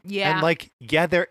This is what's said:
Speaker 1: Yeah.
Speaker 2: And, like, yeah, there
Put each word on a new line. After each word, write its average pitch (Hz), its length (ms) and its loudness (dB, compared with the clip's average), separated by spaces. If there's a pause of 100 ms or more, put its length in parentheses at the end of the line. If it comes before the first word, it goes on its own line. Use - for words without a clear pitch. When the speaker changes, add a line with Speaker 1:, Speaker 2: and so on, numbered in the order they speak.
Speaker 1:
Yeah. 190 280 -2
Speaker 2:
And, 185 100 0
like, 165 280 0 (100)
yeah, 151 260 2
there 175 240 0